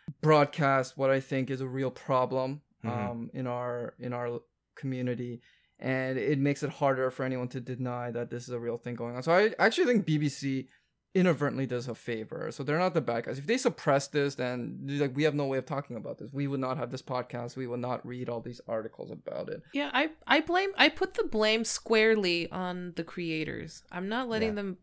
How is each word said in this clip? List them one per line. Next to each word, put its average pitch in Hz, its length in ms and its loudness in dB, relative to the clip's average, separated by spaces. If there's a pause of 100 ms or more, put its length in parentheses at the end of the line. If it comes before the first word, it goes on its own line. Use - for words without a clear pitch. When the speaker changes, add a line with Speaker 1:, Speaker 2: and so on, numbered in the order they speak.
(200)
Speaker 1:
broadcast 147 760 4
what 135 140 4
I 135 80 6
think 131 320 -2
is 131 100 -4
a 131 80 -4
real 131 220 -2
problem, 131 720 0 (220)
Speaker 2:
Mm-hmm. 123 260 -2
Speaker 1:
um, 117 240 -8
in 131 140 -4
our, 123 500 -4
in 123 140 -6
our 123 260 -4 (380)
community. 123 640 -4 (380)
And 131 400 -2
it 135 200 2
makes 143 240 2
it 143 80 -2
harder 131 400 2
for 131 140 -4
anyone 127 240 -2
to 127 120 -8
deny 123 520 -6
that 117 180 -4
this 120 140 -8
is 127 60 -12
a 120 100 -4
real 117 160 -4
thing 120 180 -8
going 117 220 -6
on. 127 80 -6
So 165 80 4
I 208 260 6
actually 226 280 4
think 240 200 4
B 151 120 4
B 147 100 2
C 135 400 -4 (460)
inadvertently 147 520 2
does 123 220 -4
a 113 60 -4
favor. 110 580 -6
So - 100 -6
they're 147 160 0
not 180 140 2
the 170 80 2
bad 117 240 0
guys. 131 140 -4
If 143 80 -10
they 226 100 2
suppress 156 500 2
this, 143 280 0
then, 127 520 -4 (140)
like, 139 160 0
we 147 80 2
have 147 100 4
no 143 120 0
way 135 100 0
of 131 80 0
talking 139 320 -6
about 113 220 -8
this. 113 120 -12
We 139 160 -2
would 135 140 -2
not 127 160 -2
have 123 140 -4
this 127 100 -6
podcast. 123 560 -6
We 131 100 -6
would 120 140 -4
not 123 260 -4
read 123 220 -8
all 117 140 -4
these 123 260 -12
articles 113 420 -6
about - 380 -6
it. - 140 -8 (100)
Speaker 3:
Yeah, 277 220 -2
I, 294 160 2 (160)
I 294 160 4
blame, 370 340 0
I 285 140 8
put - 240 -2
the 226 100 0
blame 220 400 2
squarely 214 840 4
on 180 460 -6
the 165 80 -2
creators. 160 840 -6
I'm 180 200 -6
not 247 180 -2
letting 220 220 0
Speaker 2:
Yeah. 208 60 -4
Speaker 3:
them 196 260 -6